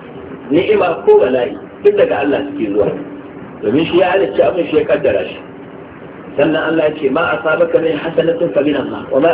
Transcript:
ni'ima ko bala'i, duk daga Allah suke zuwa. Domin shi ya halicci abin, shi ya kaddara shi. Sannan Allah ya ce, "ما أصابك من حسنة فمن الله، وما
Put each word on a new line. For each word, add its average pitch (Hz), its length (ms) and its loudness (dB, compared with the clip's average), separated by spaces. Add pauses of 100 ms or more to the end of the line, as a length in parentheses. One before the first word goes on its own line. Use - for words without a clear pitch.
(500)
ni'ima 185 560 2
ko 214 140 8
bala'i, - 340 0 (300)
duk 208 120 6
daga 190 260 2
Allah 131 180 0 (100)
suke 110 200 -4
zuwa. 101 180 2 (720)
Domin 139 240 0
shi 170 120 0
ya - 120 4
halicci - 320 0
abin, - 240 2
shi 151 100 -2
ya 151 80 2
kaddara - 380 0
shi. - 160 -10 (960)
Sannan 151 400 0
Allah 151 160 2
ya 151 80 -8
ce, 147 120 -2
"ما 151 280 0
أصابك 165 380 0
من 160 180 2
حسنة - 480 0
فمن 147 340 0
الله، 113 260 -6 (100)
وما 151 220 4